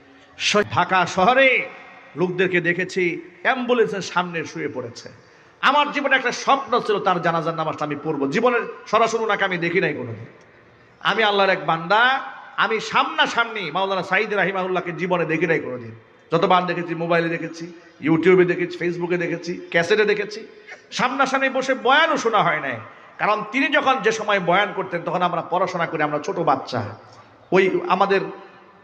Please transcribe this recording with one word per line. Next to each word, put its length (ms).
স-, 340
ঢাকা 340
শহরে 640
লোকদেরকে 460
দেখেছি 600
অ্যাম্বুলেন্সের 600
সামনে 440
শুয়ে 220
পড়েছে। 420
আমার 300
জীবনে 240
একটা 160
স্বপ্ন 480
ছিল 200
তার 220
জানাজার 320
নামাজটা 320
আমি 180
পড়বো। 240
জীবনের 340
সরাসরি 360
ওনাকে 220
আমি 120
দেখি 240
নাই 120
কোনোদিন। 320
আমি 240
আল্লাহর 260
এক 160
বান্দা, 540
আমি 220
সামনাসামনি 920
মাওলানা 320
সাঈদ 300
রাহিমাহুল্লাহকে 580
জীবনে 340
দেখি 220
নাই 120
কোনোদিন। 360
যতবার 320
দেখেছি 300
মোবাইলে 340
দেখেছি, 440
YouTube-এ 400
দেখেছি, 320
Facebook-এ 400
দেখেছি, 540
ক্যাসেটে 340
দেখেছি, 420
সামনাসামনি 580
বসে 240
বয়ানও 440
শোনা 260
হয় 160
নাই। 200
কারণ 340
তিনি 160
যখন 360
যে 80
সময় 280
বয়ান 360
করতেন 260
তখন 200
আমরা 200
পড়াশোনা 440
করি, 160
আমরা 180
ছোট 200
বাচ্চা, 440
ওই 360
আমাদের 340